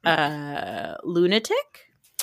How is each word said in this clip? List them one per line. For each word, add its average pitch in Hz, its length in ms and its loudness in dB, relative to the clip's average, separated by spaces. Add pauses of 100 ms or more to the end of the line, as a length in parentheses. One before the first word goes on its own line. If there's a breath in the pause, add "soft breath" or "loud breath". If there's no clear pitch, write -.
uh, 147 1000 0
lunatic, 208 800 0 (360)